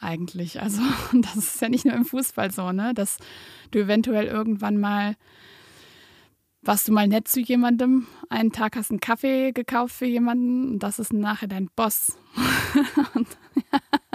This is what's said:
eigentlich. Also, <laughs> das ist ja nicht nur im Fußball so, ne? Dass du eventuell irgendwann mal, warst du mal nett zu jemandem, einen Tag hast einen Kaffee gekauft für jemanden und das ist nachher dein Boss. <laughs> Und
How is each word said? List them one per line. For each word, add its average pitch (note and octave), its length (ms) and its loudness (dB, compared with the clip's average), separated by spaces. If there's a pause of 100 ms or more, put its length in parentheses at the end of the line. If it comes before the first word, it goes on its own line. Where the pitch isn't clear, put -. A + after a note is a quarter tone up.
eigentlich. E3+ 600 -6
Also, G#3 220 -2 (160)
<laughs> - 140 -8
das A#3 240 4
ist - 260 -4
ja A#3 60 0
nicht B3 160 0
nur A#3+ 100 2
im A#3+ 100 2
Fußball B3 460 -2
so, F#3 220 -4
ne? G#3 200 0
Dass G3+ 260 -2 (520)
du - 80 0
eventuell G#3+ 480 2
irgendwann G#3 520 0
mal, G3+ 360 0 (1500)
warst G#3 260 0
du G#3+ 40 2
mal G#3 140 6
nett A3 220 2
zu - 120 -2
jemandem, A#3+ 680 4 (220)
einen A3 200 2
Tag A3 240 -2
hast A3 160 -4
einen G#3 80 -2
Kaffee C4 540 0
gekauft B3 420 -2
für B3+ 120 -4
jemanden B3 640 2
und G3+ 80 -2
das G3+ 180 -4
ist A3 140 -6
nachher G#3 340 -2
dein F#3+ 300 -4
Boss. - 420 -2 (160)
<laughs> C4+ 800 0
Und A#3+ 140 0 (880)